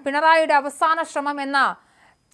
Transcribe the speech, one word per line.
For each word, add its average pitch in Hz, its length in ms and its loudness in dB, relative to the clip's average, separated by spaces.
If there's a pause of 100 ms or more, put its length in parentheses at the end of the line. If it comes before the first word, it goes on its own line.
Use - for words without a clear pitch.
പിണറായിയുടെ 311 480 2
അവസാന 320 480 0
ശ്രമം 285 380 -6
എന്ന 269 360 0 (580)